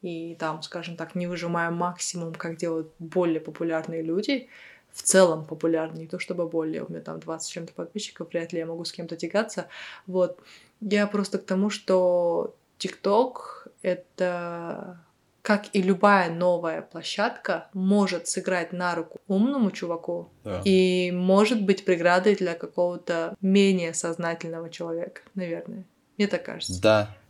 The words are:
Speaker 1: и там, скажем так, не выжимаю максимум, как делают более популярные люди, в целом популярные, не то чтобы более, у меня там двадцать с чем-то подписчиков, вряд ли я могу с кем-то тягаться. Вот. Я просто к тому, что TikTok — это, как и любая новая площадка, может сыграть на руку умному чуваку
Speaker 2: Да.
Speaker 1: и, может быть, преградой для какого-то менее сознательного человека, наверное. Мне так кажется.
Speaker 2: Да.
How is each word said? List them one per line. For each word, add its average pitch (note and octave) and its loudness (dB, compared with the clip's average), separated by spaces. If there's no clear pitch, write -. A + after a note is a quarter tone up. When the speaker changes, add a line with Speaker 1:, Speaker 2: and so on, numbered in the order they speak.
Speaker 1:
и E3 -8
там, E3 -4
скажем E3+ -10
так, E3 -10
не F3 -2
выжимаю E3+ -2
максимум, F3 -4
как E3 -8
делают D#3+ -4
более E3 2
популярные D#3+ -4
люди, G#3 0
в - -16
целом E3 6
популярные, D#3+ -2
не D#3+ -16
то F3+ -8
чтобы F3 -4
более, D#3+ -4
у - -12
меня E3 -10
там E3 -10
двадцать E3 -8
с - -12
чем-то E3 -12
подписчиков, F3 -10
вряд E3+ -4
ли E3+ -2
я E3 -4
могу E3 -8
с - -8
кем-то E3+ -10
тягаться. F#3 -4
Вот. F3+ 0
Я G#3 2
просто G3+ 0
к - -18
тому, F#3+ 2
что F3 2
TikTok — - -2
это, F3 -4
как G#3 2
и G3+ 2
любая F#3+ 6
новая E3+ 0
площадка, F#3 -4
может F#3+ 2
сыграть F3+ -2
на F3 -2
руку D#3+ -8
умному A3 2
чуваку E3+ -6
Speaker 2:
Да. G2+ -4
Speaker 1:
и, F#3 4
может G3 4
быть, F#3+ 2
преградой F#3 4
для F3+ -2
какого-то F3 -2
менее F#3+ 4
сознательного E3 -6
человека, E3+ -8
наверное. F3 -8
Мне G3+ 2
так - -2
кажется. - -8
Speaker 2:
Да. G#2+ 4